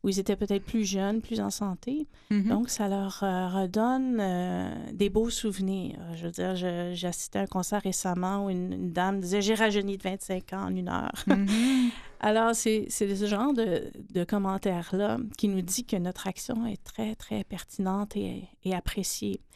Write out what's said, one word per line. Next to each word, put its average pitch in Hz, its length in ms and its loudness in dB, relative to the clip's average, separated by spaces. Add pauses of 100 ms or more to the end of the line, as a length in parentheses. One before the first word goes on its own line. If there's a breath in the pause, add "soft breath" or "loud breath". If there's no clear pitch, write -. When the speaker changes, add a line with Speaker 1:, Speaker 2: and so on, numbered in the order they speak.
Speaker 1:
où 196 80 2
ils 190 80 2
étaient 196 180 2
peut-être 196 300 0
plus 220 180 0
jeunes, 196 380 0
plus 220 180 -4
en 202 120 -2
santé. 240 560 -4 (240 soft breath)
Speaker 2:
Mhm. 208 180 4
Speaker 1:
Donc, 233 220 2
ça 208 160 0
leur, 196 340 -2
euh, 185 260 0
redonne, 220 720 2
euh, 180 540 0 (180)
des 202 200 2
beaux 220 180 2
souvenirs. 190 720 -2 (160)
Je 165 100 -8
veux 170 60 -4
dire, 185 240 -2
je, 175 400 -2
j'ai 175 120 -4
assisté - 300 -6
à 196 60 0
un - 20 0
concert 196 380 -2
récemment 185 600 0
où 196 40 -2
une, 185 240 -2
une 180 180 -2
dame 185 280 2
disait : « 190 240 0
J'ai 214 100 4
rajeuni 202 460 2
de - 20 -14
vingt-cinq 185 520 -4
ans 196 100 -4
en 185 120 -2
une 180 140 -2
heure. » - 240 -2 (140)
Speaker 2:
Mhm. 226 640 6 (140)
Speaker 1:
<laughs> - 160 -18
Alors, 226 340 4
c'est, 220 340 2
c'est 202 260 0
ce 208 120 0
genre 220 260 2
de, 226 380 2 (240)
de 175 80 4
commentaire-là 190 960 0 (180)
qui 208 100 2
nous 190 140 2
dit 185 240 -2
que - 100 -2
notre 180 300 -2
action 226 400 -4
est 208 180 -6
très, 220 300 -6
très 214 300 -6
pertinente 196 720 -4
et, 185 320 -6 (140)
et 185 100 0
appréciée. - 680 -4 (140 loud breath)